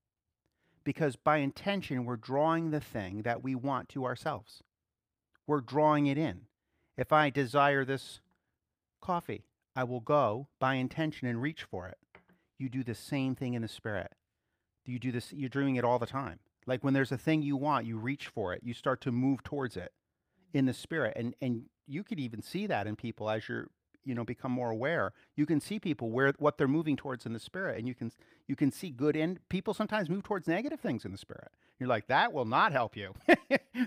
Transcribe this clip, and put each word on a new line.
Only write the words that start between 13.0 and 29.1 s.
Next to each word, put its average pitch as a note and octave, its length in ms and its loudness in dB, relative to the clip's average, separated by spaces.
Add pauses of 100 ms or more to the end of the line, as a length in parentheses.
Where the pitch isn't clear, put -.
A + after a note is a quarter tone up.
thing B2 200 -4
in A#2 80 -2
the A2 60 -4
spirit. G2 440 -6 (720)
You B2 140 -6
do B2+ 140 -2
this, A#2+ 200 -6
you're C#3+ 160 -4
doing C3+ 280 2
it A#2+ 80 2
all A#2+ 140 4
the A#2 80 0
time. C3 320 -8 (280)
Like, B2+ 180 -2
when C3+ 100 4
there's C3+ 180 4
a B2+ 60 0
thing D#3 240 2
you C#3+ 140 0
want, C3+ 300 0
you A2+ 120 -4
reach B2+ 300 -4
for F#2+ 240 -4
it. - 100 -6
You A#2 120 -6
start C3 280 0
to C3 100 0
move B2+ 300 2
towards C3+ 340 -6
it - 160 -10 (600)
in C3+ 140 4
the B2 80 2
spirit. C#3+ 420 -2
And, A#2 240 -4
and B2 240 -2 (220)
you D3 180 -8
could F3 160 -6
even A2+ 220 -6
see G3+ 240 -4
that A2 200 -2
in G#2+ 80 -4
people G#2+ 360 -6
as A2 180 -2
you're A#2 200 -6 (360)
you C3 100 -4
know, A#2 100 -4
become B2+ 280 -6
more B2 180 0
aware, A2+ 420 0 (240)
you D3 100 4
can D3+ 140 4
see G#3+ 180 -4
people C3 320 -2
where, C3+ 280 4
what D3 200 2
they're C#3 100 4
moving D3+ 280 2
towards B2+ 300 -8
in A2+ 60 -4
the A#2 60 -6
spirit, F3 400 -6
and A#2+ 80 -6
you B2+ 80 -4
can, A2+ 160 -6 (360)
you C#3 100 -2
can C#3 140 4
see F3+ 200 -6
good D3 260 2